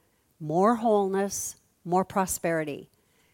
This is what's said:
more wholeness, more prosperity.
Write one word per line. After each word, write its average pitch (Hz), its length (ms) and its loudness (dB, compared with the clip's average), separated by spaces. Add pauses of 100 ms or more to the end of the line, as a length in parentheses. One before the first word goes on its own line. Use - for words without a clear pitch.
(400)
more 180 360 2
wholeness, 202 840 0 (260)
more 180 220 0
prosperity. 165 840 -2 (440)